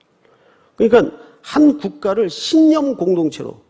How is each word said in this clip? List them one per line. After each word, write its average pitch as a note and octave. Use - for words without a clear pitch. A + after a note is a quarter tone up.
그러니까 A3
한 D4
국가를 G3
신념 D4+
공동체로 E3